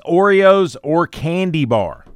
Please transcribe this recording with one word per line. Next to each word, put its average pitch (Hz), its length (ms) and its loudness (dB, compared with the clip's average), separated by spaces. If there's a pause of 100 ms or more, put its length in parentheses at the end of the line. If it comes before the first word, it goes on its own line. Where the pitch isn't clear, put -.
Oreos, 190 760 2
or 160 240 -2
candy 165 580 -4
bar. 107 400 -4 (120)